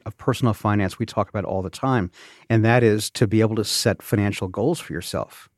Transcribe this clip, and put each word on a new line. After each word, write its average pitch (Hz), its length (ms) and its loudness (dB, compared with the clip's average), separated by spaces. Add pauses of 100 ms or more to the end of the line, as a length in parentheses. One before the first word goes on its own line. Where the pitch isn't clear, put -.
of 110 100 -12
personal 120 380 0
finance 104 460 -2
we 117 60 -4
talk 104 220 -4
about 104 160 -6
all 95 180 -4
the 92 100 -6
time, 123 400 0 (380)
and 110 140 4
that 117 180 6
is 107 280 2
to - 180 0
be 107 140 2
able 110 160 2
to 107 80 0
set - 360 0
financial 101 460 -2
goals 113 320 -2
for - 140 -12
yourself. - 640 -8